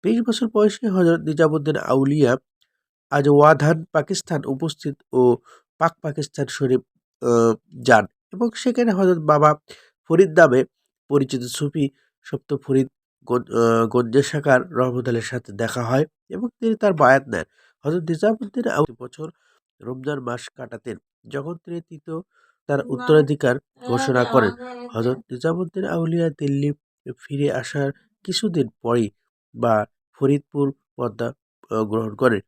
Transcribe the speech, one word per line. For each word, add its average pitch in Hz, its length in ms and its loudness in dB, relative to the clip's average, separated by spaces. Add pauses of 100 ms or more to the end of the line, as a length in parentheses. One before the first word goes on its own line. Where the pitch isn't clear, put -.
বিশ 220 160 0 (100)
বছর 233 260 -2
বয়সে 214 340 0
হযরত 170 320 2
নিজামুদ্দিন 151 560 0
আউলিয়া 135 600 2 (760)
আজওয়াধান 147 800 4
পাকিস্তান 160 540 -4
উপস্থিত 143 500 -8 (160)
ও 123 240 4 (420)
পাক 160 140 0 (100)
পাকিস্তান 147 440 -6
শরীফ, 127 340 0 (420)
আহ, 117 320 4 (280)
যান 113 240 4 (260)
এবং 226 220 -4
সেখানে 240 380 -2
হযরত 185 260 2
বাবা 151 360 4 (560)
ফরিদ 165 280 4
নামে 131 260 6 (440)
পরিচিত 135 340 0
সুফি 143 480 -4 (320)
সপ্ত - 320 -8
ফরিদ 135 340 0 (380)
গন-, 120 260 -2
আহ, 113 340 2
গঞ্জে 123 360 2
শাকার 143 380 2 (120)
রহমতুল্লাহের 123 500 -2
সাথে 117 300 -10
দেখা 113 300 -6
হয় 131 240 0 (220)
এবং 220 200 -8 (120)
তিনি 226 140 -2
তার 208 180 0
বায়াত 139 360 4
নেন। 90 160 -4 (400)
হযরত 165 260 -4
নিজামুদ্দিন 214 580 -2
আউলিয়া - 360 -2
বছর 156 260 -16 (500)
রমজান 131 400 -8
মাস 123 280 -10
কাটাতেন, 117 480 -16 (320)
যখন 143 260 -10
তিনি 170 260 -14
তৃতীয় 160 400 -16 (460)
তার 139 200 -2
উত্তরাধিকার 143 680 2 (300)
ঘোষণা 123 380 0
করেন। 117 260 4 (380)
হযরত 113 300 -4
নিজামুদ্দিন 165 680 -6
আউলিয়া 165 460 -2
দিল্লি 143 420 -4 (460)
ফিরে 143 340 -4
আসার 139 400 -6 (320)
কিছুদিন 180 440 -4 (140)
পরেই 117 280 -2 (440)
বা 113 320 0 (260)
ফরিদপুর 139 600 -2 (240)
পদ্মা, 120 360 -6 (380)
আহ, 110 140 0
গ্রহণ 107 320 -4
করেন। 120 320 2